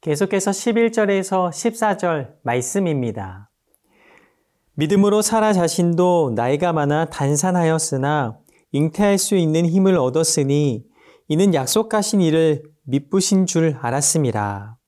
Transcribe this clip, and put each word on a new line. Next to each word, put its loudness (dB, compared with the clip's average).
계속해서 -2
십일 0
절에서 0
십사 -2
절 -4
말씀입니다. -4
"믿음으로 2
사라 2
자신도 2
나이가 0
많아 0
단산하였으나 0
잉태할 0
수 -2
있는 2
힘을 2
얻었으니 0
이는 2
약속하신 0
이를 2
미쁘신 0
줄 0
알았음이라. -2